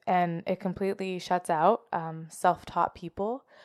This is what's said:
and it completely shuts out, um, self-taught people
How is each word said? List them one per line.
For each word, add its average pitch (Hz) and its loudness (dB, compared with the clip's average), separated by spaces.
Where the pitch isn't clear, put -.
and 175 2
it 185 -2
completely 190 -4
shuts 180 -2
out, 175 4
um, 160 -6
self-taught - 0
people 202 -6